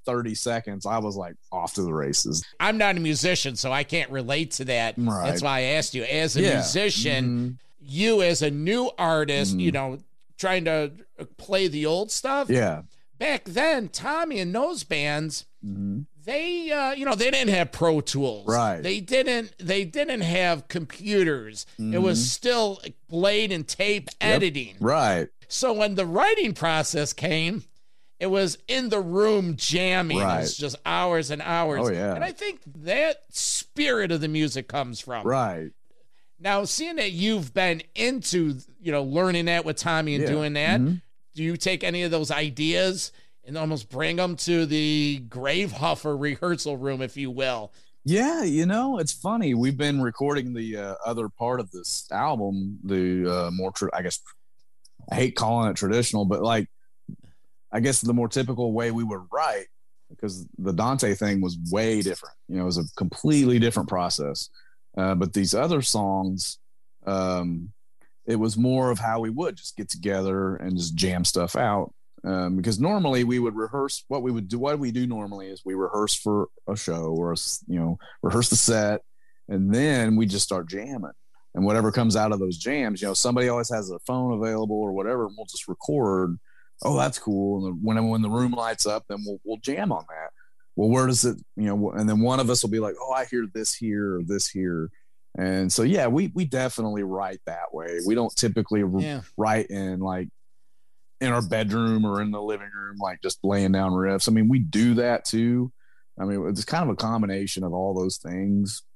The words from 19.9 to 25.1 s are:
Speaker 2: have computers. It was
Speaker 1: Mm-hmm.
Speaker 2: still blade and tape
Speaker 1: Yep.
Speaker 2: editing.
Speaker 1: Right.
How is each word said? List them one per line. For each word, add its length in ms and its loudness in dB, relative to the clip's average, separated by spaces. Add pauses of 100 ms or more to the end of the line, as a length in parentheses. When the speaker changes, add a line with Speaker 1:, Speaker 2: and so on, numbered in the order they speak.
Speaker 2:
have 440 2
computers. 1000 -2 (120)
It 200 0
was 200 4
Speaker 1:
Mm-hmm. 60 2
Speaker 2:
still 560 0 (280)
blade 440 2
and 160 -4
tape 400 0 (120)
Speaker 1:
Yep. 160 4
Speaker 2:
editing. 440 -2
Speaker 1:
Right. 480 2 (200)